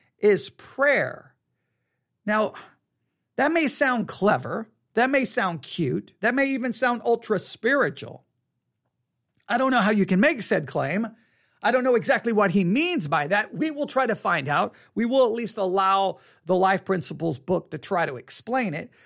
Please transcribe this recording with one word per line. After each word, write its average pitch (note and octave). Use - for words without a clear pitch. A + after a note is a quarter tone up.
is G3+
prayer." -
Now, G#3+
that C#4
may D#4+
sound B3
clever. F3+
That B3
may C4+
sound F3+
cute. -
That A#3+
may C4+
even B3+
sound A#3+
ultra A#3
spiritual. F#3
I A3
don't C4
know B3
how G3
you G#3
can F#3
make C4
said D#3
claim, E3
I A3
don't B3
know B3
exactly A#3
what G3+
he F#3+
means C4
by D3
that. G3+
We D#4
will C#4+
try C4
to G#3+
find E3
out. D#3+
We A3
will B3+
at A3
least A#3
allow F#3+
the F3+
Life F#3+
Principles D#3+
book -
to -
try F3
to C#3
explain A3+
it. E3